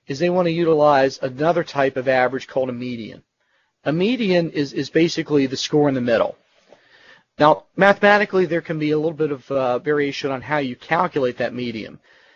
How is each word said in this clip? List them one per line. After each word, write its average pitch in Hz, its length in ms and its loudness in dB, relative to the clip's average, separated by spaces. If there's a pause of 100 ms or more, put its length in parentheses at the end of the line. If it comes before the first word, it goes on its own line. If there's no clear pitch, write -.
is 139 120 -8
they 175 120 0
wanna 175 200 0
utilize 147 720 2
another 151 440 -2
type 135 340 -2
of 127 100 -6
average 127 400 0
called 131 220 -4
a - 20 -6
median. 120 500 -12 (640)
A 143 80 -2
median 180 600 0
is, 143 200 -4
is 139 160 -6
basically 151 560 0
the 131 140 -4
score 147 320 2
in 135 40 0
the 127 60 -2
middle. 117 360 0 (1000)
Now, 151 260 4 (120)
mathematically, 202 680 4
there 160 160 -2
can 160 160 -6
be 151 140 -2
a 151 40 0
little 156 160 -2
bit 151 180 -4
of, 135 200 -10
uh, 127 280 0
variation 143 520 -2
on 131 100 -6
how 131 160 -4
you 131 180 -4
calculate 156 640 -2
that 120 160 -4
median. 113 460 -8 (380)